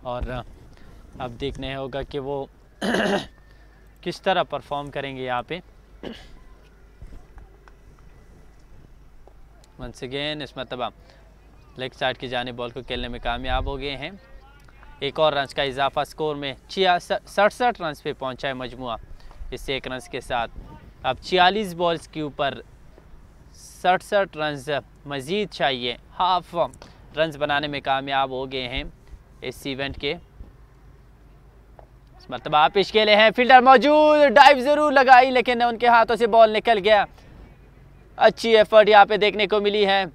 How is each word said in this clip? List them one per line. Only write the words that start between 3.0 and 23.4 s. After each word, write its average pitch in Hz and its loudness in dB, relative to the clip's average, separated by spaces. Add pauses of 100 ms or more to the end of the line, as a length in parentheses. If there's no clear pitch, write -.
किस - -10
तरह 180 0
perform 143 -10
करेंगे 135 -10
यहाँ 123 -6
पे। 165 -12 (4000)
Once 123 -16
again, 143 -8
इस 131 -14
मरतबा 123 -8 (880)
leg 131 -10
साइड 127 -4
की 131 -12
जानिब 123 -8
ball 120 -10
को 127 -14
खेलने 123 -10
में 120 -12
कामयाब 127 -6
हो 139 -8
गए 139 -10
हैं। 170 -14 (840)
एक 139 -6
और 156 2
रन 139 -4 (100)
का 147 -2
इजाफा 139 -4
score 151 -8
में, 139 -10 (140)
छियासठ, 185 -2
सड़सठ 208 -2
रन 156 -8 (100)
पे 151 -6
पहुंचा 131 -10
है 135 -6
मजमुआ। 123 -10 (540)
इस 127 -10
एक 135 -6
रन 127 -10 (120)
के 131 -8
साथ 117 -6 (560)
अब 131 -4
छियालीस 185 0
balls 170 -4
के 156 -10
ऊपर 139 -6 (920)